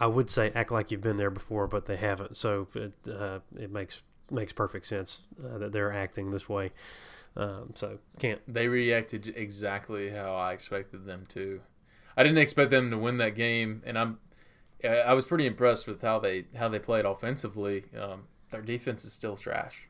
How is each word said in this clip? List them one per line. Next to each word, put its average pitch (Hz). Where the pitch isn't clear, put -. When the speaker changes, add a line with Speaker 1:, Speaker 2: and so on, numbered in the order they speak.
Speaker 1:
I 117
would 117
say 107
act 117
like 110
you've 101
been 107
there 101
before, 101
but 98
they 98
haven't. 98
So 101
it, 107
uh, 98
it 101
makes, 101
makes 110
perfect 101
sense, 98
uh, 123
that 101
they're 101
acting 98
this 98
way. 98
Um, 104
so 104
can't. 113
Speaker 2:
They 117
reacted 117
exactly 101
how 98
I 92
expected 98
them 92
to. 98
I 127
didn't 156
expect 143
them 127
to 113
win 120
that 110
game, 113
and 117
I'm, 113
I, 120
I 120
was 131
pretty 160
impressed 120
with 101
how 110
they, 95
how 117
they 107
played 107
offensively. 101
Um, 98
their 110
defense 120
is 107
still 104
trash. -